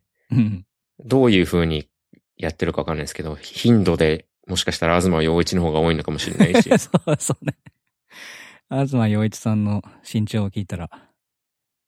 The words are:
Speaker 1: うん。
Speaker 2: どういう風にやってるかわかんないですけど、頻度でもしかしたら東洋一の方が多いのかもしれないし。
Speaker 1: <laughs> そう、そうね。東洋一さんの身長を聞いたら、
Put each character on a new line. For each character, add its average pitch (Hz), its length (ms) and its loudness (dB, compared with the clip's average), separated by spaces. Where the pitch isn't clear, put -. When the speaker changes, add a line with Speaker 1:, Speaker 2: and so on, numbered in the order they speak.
Speaker 1:
う 113 60 -2
ん。 104 300 0
Speaker 2:
ど 127 220 4
う 117 60 6
い 95 100 6
う 85 40 4
風 85 200 0
に 78 240 -4
や 85 120 -4
っ 80 40 -6
て - 120 -4
る 80 80 -2
か - 80 -4
わ 80 40 -6
か 85 80 -6
ん - 20 -2
な 78 60 -6
い - 20 -6
で - 40 -8
す - 80 -14
け 78 80 -10
ど、 78 140 -8
頻 117 460 2
度 82 140 2
で 78 300 0
も 90 100 -6
し - 80 -2
か - 80 -4
し - 60 -8
た 85 100 -2
ら 87 140 4
東 85 220 2
洋 82 180 2
一 85 140 -2
の 87 80 0
方 80 80 0
が 78 80 0
多 82 120 2
い 80 40 0
の 76 80 -6
か - 80 -8
も 73 80 -6
し - 100 -8
れ - 80 -8
な 202 80 6
い 208 160 4
し。 - 120 -2
Speaker 1:
<laughs> 214 40 6
そ - 140 -4
う、 151 100 0
そ - 240 -6
う - 40 -20
ね。 - 120 -6
東 131 420 0
洋 107 140 0
一 107 120 -4
さ 110 180 -2
ん 104 80 0
の 104 180 -2
身 104 140 -2
長 107 180 -2
を 98 80 -4
聞 104 100 -6
い 95 60 -8
た 90 100 -10
ら、 85 120 -10